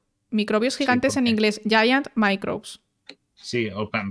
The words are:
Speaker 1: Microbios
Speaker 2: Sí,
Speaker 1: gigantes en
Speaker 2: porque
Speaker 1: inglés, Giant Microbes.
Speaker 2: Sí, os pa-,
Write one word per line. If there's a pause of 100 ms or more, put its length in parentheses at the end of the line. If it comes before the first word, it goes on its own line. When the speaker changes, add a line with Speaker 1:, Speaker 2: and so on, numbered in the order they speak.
(300)
Speaker 1:
Microbios
Speaker 2:
Sí,
Speaker 1:
gigantes
en
Speaker 2:
porque
Speaker 1:
inglés,
Giant
Microbes. (520)
Speaker 2:
Sí,
os
pa-,